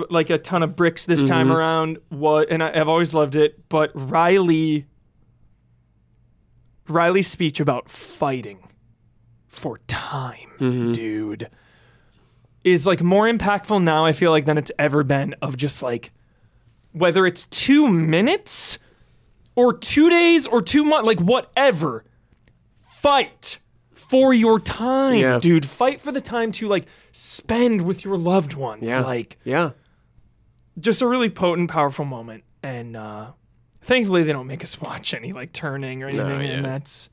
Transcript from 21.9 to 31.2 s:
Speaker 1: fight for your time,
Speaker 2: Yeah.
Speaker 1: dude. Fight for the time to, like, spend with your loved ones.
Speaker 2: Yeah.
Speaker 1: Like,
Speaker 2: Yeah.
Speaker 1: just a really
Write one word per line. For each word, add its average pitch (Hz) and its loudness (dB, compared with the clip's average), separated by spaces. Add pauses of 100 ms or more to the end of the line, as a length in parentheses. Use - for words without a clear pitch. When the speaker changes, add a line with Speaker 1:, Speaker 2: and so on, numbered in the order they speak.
Speaker 1:
fight - -2 (340)
for 262 4
your 226 4
time, 262 -2
Speaker 2:
Yeah. 127 2
Speaker 1:
dude. 165 4
Fight 262 -2
for 294 -8
the 269 -4
time 226 -4
to, 220 -8
like, 190 -2 (260)
spend 226 -2
with 180 -4
your 196 -4
loved 170 0
ones. 117 -8
Speaker 2:
Yeah. 123 0
Speaker 1:
Like, 123 -6
Speaker 2:
Yeah. 147 -2 (1080)
Speaker 1:
just 214 0
a 247 2
really 240 0